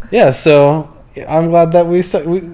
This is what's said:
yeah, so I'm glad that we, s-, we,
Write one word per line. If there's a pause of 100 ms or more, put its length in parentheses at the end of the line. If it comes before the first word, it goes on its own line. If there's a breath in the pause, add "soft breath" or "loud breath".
(100)
yeah,
so (360)
I'm
glad
that
we,
s-,
we, (140)